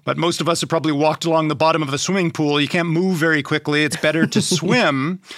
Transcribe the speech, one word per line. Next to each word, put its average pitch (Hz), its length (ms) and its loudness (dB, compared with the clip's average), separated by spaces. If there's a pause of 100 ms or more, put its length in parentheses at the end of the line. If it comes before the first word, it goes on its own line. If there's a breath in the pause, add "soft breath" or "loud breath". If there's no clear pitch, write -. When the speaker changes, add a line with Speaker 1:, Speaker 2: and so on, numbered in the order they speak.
Speaker 1:
But 139 140 -2
most 165 240 -2
of 151 60 -2
us 165 120 0
have 143 80 -4
probably 156 240 0
walked 151 320 0
along 160 240 2
the 147 80 -2
bottom 160 260 2
of 139 120 -4
a 139 40 -2
swimming 180 340 0
pool. 147 280 0
You 139 80 0
can't 170 200 0
move 180 280 0
very 156 260 2
quickly. 151 400 -2
It's 147 140 -2
better 156 300 2
to 185 160 0
Speaker 2:
<laughs> - 160 -2
Speaker 1:
swim. 175 640 0 (180 loud breath)